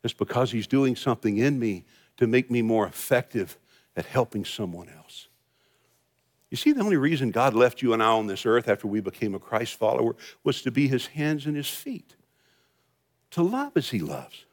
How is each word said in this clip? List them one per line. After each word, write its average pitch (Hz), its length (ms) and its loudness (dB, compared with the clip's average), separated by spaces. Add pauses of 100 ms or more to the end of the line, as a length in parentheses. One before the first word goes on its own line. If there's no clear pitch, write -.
it's 113 120 -4
because 120 340 -2
he's 113 160 -4
doing 135 300 2
something 110 420 0
in 135 220 2
me 101 260 -4 (320)
to 123 80 2
make 123 240 2
me 120 140 2
more 110 240 2
effective - 680 -2 (400)
at - 120 -8
helping 110 380 -2
someone 87 440 -10
else." - 380 -20 (1200)
You - 80 -8
see, 302 140 4
the 269 100 2
only 196 160 2
reason 135 320 2
God 120 240 2
left 120 300 4
you 117 100 4
and 113 80 2
I 110 60 4
on 110 180 4
this 98 220 -4
earth 117 200 2
after 104 200 0
we 104 120 -2
became 98 360 -4
a 95 40 -8
Christ 113 360 -4
follower 117 400 0 (280)
was - 200 -2
to 127 80 -2
be 139 160 2
his 127 180 -2
hands 151 400 -4
and 151 100 -2
his 143 140 -6
feet, - 460 -12 (1160)
to 170 120 0
love 262 340 -2
as - 140 -2
he 110 80 -2
loves. - 540 -10